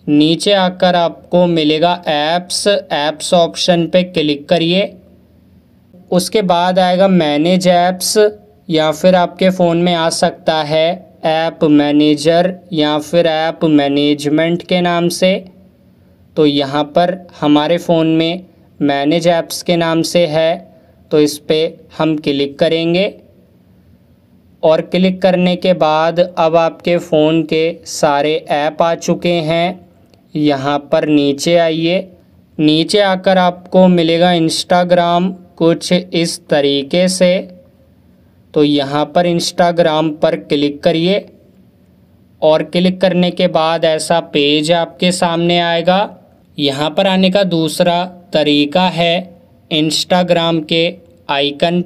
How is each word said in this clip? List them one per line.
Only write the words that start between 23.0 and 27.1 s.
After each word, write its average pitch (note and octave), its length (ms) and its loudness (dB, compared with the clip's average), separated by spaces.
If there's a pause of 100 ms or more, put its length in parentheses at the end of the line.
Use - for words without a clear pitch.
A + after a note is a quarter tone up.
और D#3+ 180 4
क्लिक F#3 420 -2
करने F3+ 340 2
के F3+ 160 0
बाद D#3+ 480 0
अब E3+ 360 0
आपके E3 420 0
फ़ोन D#3 440 0